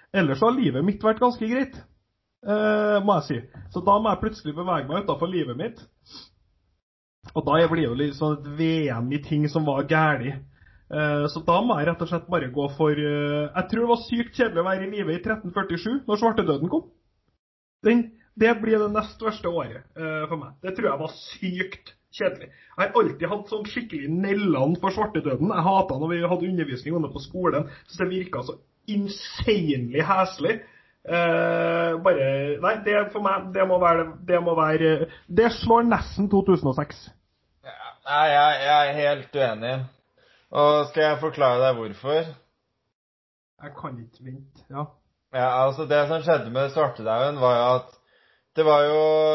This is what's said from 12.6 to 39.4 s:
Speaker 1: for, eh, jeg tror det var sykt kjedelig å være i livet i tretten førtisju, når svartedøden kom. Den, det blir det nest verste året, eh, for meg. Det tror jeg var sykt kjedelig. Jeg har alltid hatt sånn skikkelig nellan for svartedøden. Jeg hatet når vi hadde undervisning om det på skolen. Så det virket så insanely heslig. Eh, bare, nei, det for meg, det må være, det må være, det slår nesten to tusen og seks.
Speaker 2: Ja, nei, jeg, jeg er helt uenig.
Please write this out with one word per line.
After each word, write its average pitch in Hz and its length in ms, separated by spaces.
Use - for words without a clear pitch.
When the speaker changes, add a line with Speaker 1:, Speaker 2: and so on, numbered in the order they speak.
Speaker 1:
for, 151 180
eh, 147 540
jeg 180 240
tror 226 160
det 233 80
var 233 100
sykt 233 320
kjedelig 190 260
å 185 60
være 190 200
i 202 40
livet 175 240
i 175 80
tretten 214 300
førtisju, 202 500
når 208 160
svartedøden 185 500
kom. - 200
Den, 233 200
det 220 220
blir 220 220
det 208 120
nest 214 300
verste 214 280
året, 131 320
eh, 156 340
for 160 100
meg. 135 220
Det 185 160
tror 202 160
jeg 135 80
var - 160
sykt - 800
kjedelig. - 400
Jeg - 260
har 196 160
alltid 165 340
hatt 208 220
sånn 208 160
skikkelig 143 460
nellan 180 640
for 190 160
svartedøden. 151 560
Jeg 175 160
hatet 185 320
når 160 140
vi 170 100
hadde 175 300
undervisning 151 440
om 170 60
det 139 100
på 135 120
skolen. 160 420
Så - 180
det 185 80
virket 185 340
så - 140
insanely 160 1160
heslig. 185 560
Eh, 170 920
bare, 165 320
nei, 214 240
det 208 260
for 214 120
meg, 190 300
det 190 140
må 185 140
være, 170 260
det 180 200
må 170 160
være, 160 540
det 220 280
slår 233 320
nesten 208 480
to 196 140
tusen 175 240
og 127 80
seks. - 320
Speaker 2:
Ja, 120 260
nei, 147 260
jeg, 147 340
jeg 147 240
er 143 100
helt 143 400
uenig. 120 380